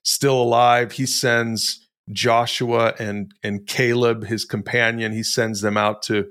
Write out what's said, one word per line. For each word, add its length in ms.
still 400
alive. 480
He 160
sends 800
Joshua 880
and, 340
and 240
Caleb, 580
his 180
companion, 680
he 100
sends 380
them 160
out 260
to, 280